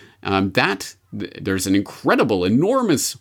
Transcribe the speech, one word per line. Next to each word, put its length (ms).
Um, 280
that, 440
th-, 240
there's 260
an 80
incredible, 720
enormous 760